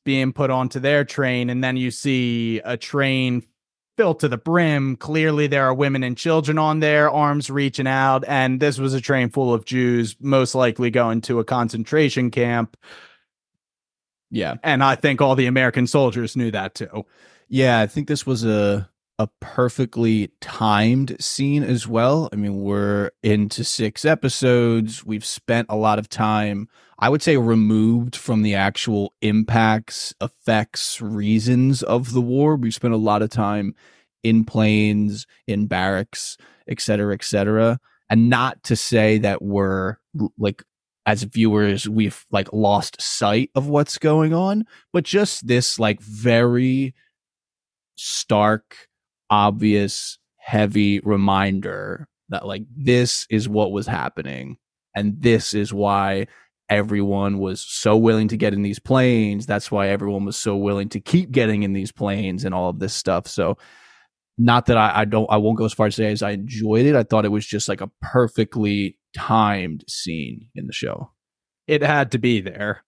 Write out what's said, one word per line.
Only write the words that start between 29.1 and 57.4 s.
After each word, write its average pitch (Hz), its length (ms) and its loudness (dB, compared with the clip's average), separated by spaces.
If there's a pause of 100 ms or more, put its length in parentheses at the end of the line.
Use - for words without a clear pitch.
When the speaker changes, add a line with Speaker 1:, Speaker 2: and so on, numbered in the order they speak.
Speaker 2:
impacts, 110 1000 0
effects, - 800 -4
reasons 113 800 2
of 120 300 -2
the 127 80 2
war. 139 340 2
We've 117 180 -4
spent 117 200 -2
a 110 40 0
lot 107 240 2
of 107 80 -2
time 104 460 -2 (480)
in 113 220 4
planes, 107 840 0 (180)
in 104 220 -2
barracks, 95 720 -4 (300)
et 110 120 -8
cetera, 104 340 0
et - 100 -8
cetera. 110 560 2 (300)
And 113 200 4
not 123 340 0
to 113 140 0
say 107 400 2
that 104 240 0
we're, 98 560 -2 (220)
l-, 104 200 -2
like, 104 240 -4 (420)
as 107 180 0
viewers, 104 640 0
we've, 107 420 -2
like, 98 220 -2
lost 104 480 0
sight 110 540 -2
of 135 120 -2
what's 147 300 0
going 156 360 2
on, 196 320 0 (280)
but 175 100 0
just - 440 -2
this, 123 320 0
like, 107 200 0
very 123 920 2 (1000)
stark, - 920 -2 (440)
obvious, 104 880 2 (180)
heavy 104 640 0
reminder 98 1080 -2 (220)
that, - 160 -8
like, 101 180 -10 (120)
this 123 560 0
is 107 180 0
what 104 220 0
was 98 160 -4
happening, 67 720 -8 (380)
and 104 240 -2
this 113 360 2
is 101 180 -4
why 98 540 -2 (420)
everyone 101 720 0
was 95 220 -6